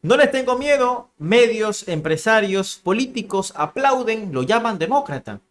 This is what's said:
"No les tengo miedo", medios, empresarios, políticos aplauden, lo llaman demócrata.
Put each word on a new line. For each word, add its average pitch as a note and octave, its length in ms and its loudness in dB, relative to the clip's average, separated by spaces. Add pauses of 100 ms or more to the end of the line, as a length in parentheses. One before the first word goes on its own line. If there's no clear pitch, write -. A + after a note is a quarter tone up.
"No G#3+ 140 4
les C4 160 4
tengo B3+ 260 0
miedo", C4 580 0
medios, G#3+ 720 2
empresarios, F#3+ 960 0
políticos G3 720 -4
aplauden, A3 760 -2
lo B2+ 100 -2
llaman A3 380 0
demócrata. D#3 600 -4 (100)